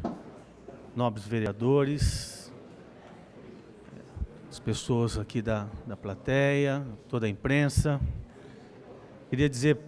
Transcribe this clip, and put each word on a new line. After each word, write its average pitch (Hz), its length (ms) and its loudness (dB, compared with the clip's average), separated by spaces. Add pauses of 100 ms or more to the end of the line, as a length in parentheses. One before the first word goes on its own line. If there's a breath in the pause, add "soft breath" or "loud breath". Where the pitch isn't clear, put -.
(920)
nobres 110 320 0
vereadores, 120 1300 2 (2000)
as - 80 -14
pessoas 117 580 0
aqui 110 240 -2
da, 107 260 0 (200)
da 104 80 -6
plateia, 139 920 2 (220)
toda 117 200 0
a - 20 2
imprensa. 139 680 2 (1300 loud breath)
Queria 135 180 4
dizer 143 300 4 (100)